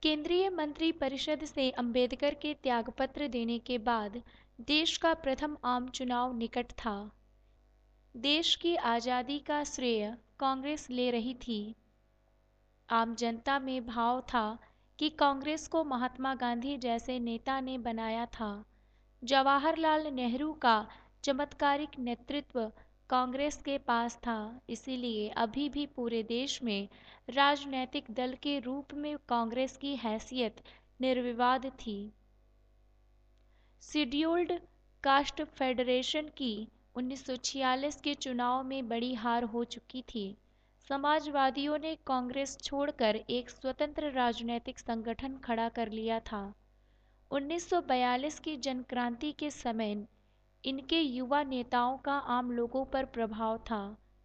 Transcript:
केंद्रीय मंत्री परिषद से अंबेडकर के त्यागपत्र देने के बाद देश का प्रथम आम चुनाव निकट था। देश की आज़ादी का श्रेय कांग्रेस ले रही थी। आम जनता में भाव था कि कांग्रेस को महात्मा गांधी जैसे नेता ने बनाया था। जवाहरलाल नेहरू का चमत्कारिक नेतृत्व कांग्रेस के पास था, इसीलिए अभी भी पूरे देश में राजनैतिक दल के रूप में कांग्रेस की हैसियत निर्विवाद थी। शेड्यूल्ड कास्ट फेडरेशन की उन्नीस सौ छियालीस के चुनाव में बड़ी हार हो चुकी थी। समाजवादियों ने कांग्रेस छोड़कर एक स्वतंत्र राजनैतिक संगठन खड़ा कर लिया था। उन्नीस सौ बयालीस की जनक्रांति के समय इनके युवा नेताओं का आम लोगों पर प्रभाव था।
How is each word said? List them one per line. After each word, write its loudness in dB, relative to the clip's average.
केंद्रीय 2
मंत्री 0
परिषद -2
से 0
अंबेडकर 2
के -4
त्यागपत्र 0
देने 0
के -2
बाद -2
देश 2
का 4
प्रथम -2
आम 0
चुनाव -2
निकट -2
था। -6
देश 4
की 2
आज़ादी 0
का 0
श्रेय 0
कांग्रेस -2
ले 2
रही 0
थी। -4
आम 4
जनता 0
में -4
भाव 2
था 0
कि 2
कांग्रेस 2
को 2
महात्मा -2
गांधी -2
जैसे -2
नेता -2
ने -4
बनाया -2
था। -6
जवाहरलाल 4
नेहरू 0
का 4
चमत्कारिक 2
नेतृत्व -4
कांग्रेस 0
के -2
पास 0
था, -6
इसीलिए -4
अभी 0
भी -2
पूरे -2
देश -2
में 0
राजनैतिक 2
दल -2
के -2
रूप -6
में -6
कांग्रेस 0
की -4
हैसियत -2
निर्विवाद 2
थी। -8
शेड्यूल्ड 2
कास्ट 2
फेडरेशन 0
की -4
उन्नीस -6
सौ -4
छियालीस 0
के 0
चुनाव 0
में -4
बड़ी -2
हार 0
हो -2
चुकी -10
थी। -8
समाजवादियों 2
ने -4
कांग्रेस -2
छोड़कर 2
एक -2
स्वतंत्र -2
राजनैतिक 0
संगठन -4
खड़ा 0
कर -2
लिया -2
था। -8
उन्नीस -2
सौ 4
बयालीस 2
की -6
जनक्रांति -2
के -4
समय -2
इनके 0
युवा 2
नेताओं 0
का -2
आम 0
लोगों 0
पर 0
प्रभाव -2
था। -4